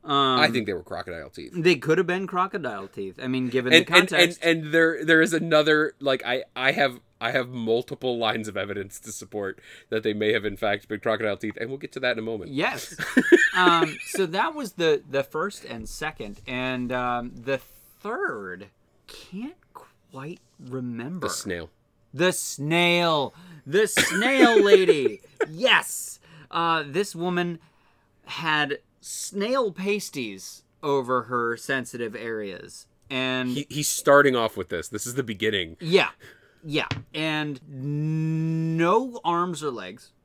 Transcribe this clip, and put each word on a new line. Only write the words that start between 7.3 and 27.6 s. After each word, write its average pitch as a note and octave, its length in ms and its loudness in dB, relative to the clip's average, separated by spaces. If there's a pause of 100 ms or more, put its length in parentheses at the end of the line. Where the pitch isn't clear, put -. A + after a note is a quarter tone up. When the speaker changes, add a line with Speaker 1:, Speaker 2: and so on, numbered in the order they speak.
Speaker 2:
have B2+ 160 0
multiple B2 680 -2
lines A2+ 300 -2
of G2+ 100 -8
evidence G2 440 -8
to A2+ 100 -16
support G2+ 500 -10 (300)
that A2 140 -2
they G#2+ 100 2
may G#2+ 180 2
have, G#2+ 120 2
in G2+ 120 -4
fact, G#2 300 -2
been G#2+ 140 -6
crocodile G#2+ 360 0
teeth, G#2+ 240 -8
and A2+ 100 -6
we'll C3+ 80 -8
get C#3+ 120 -12
to C3+ 100 -10
that B2 120 0
in A2+ 80 -2
a - 20 -6
moment. A2+ 300 -6
Speaker 1:
Yes. F#3 480 -4
Speaker 2:
<laughs> - 560 4
Speaker 1:
Um, E3 480 4
so G3 220 -2
that A3 280 -2
was C#4 200 -8
the, D#3+ 360 2
the C3+ 140 0
first F3 400 -6
and A2+ 240 -12
second, A#2+ 580 -10
and, B2+ 460 -4
um, B2 420 -2
the B2+ 240 -4
third, G3+ 1080 -10 (420)
can't B3 480 -14 (180)
quite - 640 -16 (220)
remember. B2+ 680 -8
Speaker 2:
The G2 80 -4
snail. E2+ 360 -6 (440)
Speaker 1:
The E3 180 2
snail. E3+ 1000 0 (320)
The F#3+ 220 2
snail A#3 720 4
lady. F3 580 6 (140)
Speaker 2:
<laughs> B3+ 160 -2
Speaker 1:
Yes. F3+ 680 0 (280)
Uh, E3 380 0
this F3 300 -4
woman F3 420 -2 (680)